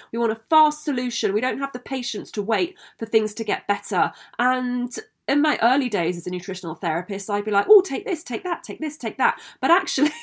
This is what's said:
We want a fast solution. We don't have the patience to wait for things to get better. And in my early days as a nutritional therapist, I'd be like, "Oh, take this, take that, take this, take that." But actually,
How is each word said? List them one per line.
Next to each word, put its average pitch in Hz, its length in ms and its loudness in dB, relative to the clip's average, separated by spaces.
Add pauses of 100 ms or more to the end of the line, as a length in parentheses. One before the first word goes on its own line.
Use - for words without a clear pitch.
(120)
We 233 60 -4
want 233 140 2
a 226 180 -8
fast 311 340 4
solution. 247 480 -2
We 208 80 2
don't 254 200 -2
have 277 120 -6
the 254 60 -6
patience 247 540 -6
to 208 100 -4
wait 190 340 -2 (220)
for 226 80 -8
things 214 280 2
to 226 100 -6
get - 240 -4
better. 185 440 0 (260)
And 247 580 -2 (300)
in 285 140 2
my 294 220 2
early 254 260 4
days 175 280 0
as 170 100 -8
a 180 40 -6
nutritional 180 440 -6
therapist, 175 560 -4
I'd 208 140 -2
be 220 60 -4
like, 202 180 2
"Oh, 415 120 10
take 277 240 -4
this, 330 180 -4
take - 220 -8
that, 359 180 -6
take - 160 -10
this, 302 180 -6
take 220 200 -6
that." - 240 0 (200)
But 277 100 2
actually, 294 420 2 (100)